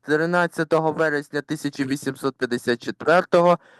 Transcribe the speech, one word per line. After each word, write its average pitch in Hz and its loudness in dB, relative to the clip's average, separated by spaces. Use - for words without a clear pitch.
тринадцятого 160 0
вересня 147 -2
тисяча 143 -4
вісімсот 135 -4
п'ятдесят 120 -2
четвертого 175 2